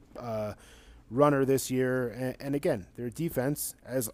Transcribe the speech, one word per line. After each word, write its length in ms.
uh, 360
runner 340
this 260
year. 380
And, 320
and 140
again, 320
their 140
defense, 640
as 300